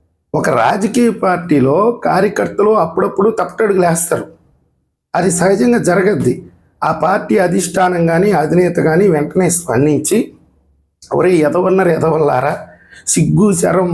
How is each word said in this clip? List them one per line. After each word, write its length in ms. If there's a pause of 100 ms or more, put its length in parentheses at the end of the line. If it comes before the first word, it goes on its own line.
(340)
ఒక 160
రాజకీయ 600
పార్టీలో 680 (280)
కార్యకర్తలు 680 (100)
అప్పుడప్పుడు 460
తప్పటడుగులు 560
వేస్తారు, 400 (880)
అది 160
సహజంగా 480
జరగద్ది. 580 (480)
ఆ 80
పార్టీ 460
అధిష్టానం 680
కానీ 240
అధినేత 480 (100)
కానీ 200
వెంటనే 420
స్పందించి, 680 (960)
"ఒరే 220
ఎదవన్నారు 640
ఎదవల్లారా, 580 (500)
సిగ్గు 460
శరం 420